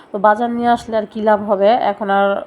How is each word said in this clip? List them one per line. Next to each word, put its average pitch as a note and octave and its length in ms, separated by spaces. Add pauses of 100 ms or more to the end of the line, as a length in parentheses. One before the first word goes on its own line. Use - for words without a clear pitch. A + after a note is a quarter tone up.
তো - 100
বাজার G#3+ 360
নিয়ে A#3+ 160
আসলে A#3 260
আর G#3 160
কী A3 100
লাভ G#3+ 220
হবে, G3+ 260 (200)
এখন G3+ 200
আর G3 160 (200)